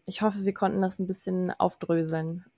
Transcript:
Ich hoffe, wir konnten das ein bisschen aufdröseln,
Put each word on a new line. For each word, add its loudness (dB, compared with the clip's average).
Ich -6
hoffe, 2
wir 2
konnten 2
das 0
ein -2
bisschen -2
aufdröseln, 0